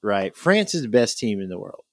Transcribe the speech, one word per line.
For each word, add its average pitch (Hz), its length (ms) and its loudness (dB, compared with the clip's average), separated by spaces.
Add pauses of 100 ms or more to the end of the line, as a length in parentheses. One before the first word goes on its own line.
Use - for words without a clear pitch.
right? 98 320 0
France 196 400 0
is 165 60 -2
the 120 80 -6
best 117 280 4
team 104 220 -2
in 95 80 -8
the 90 120 -10
world - 340 -16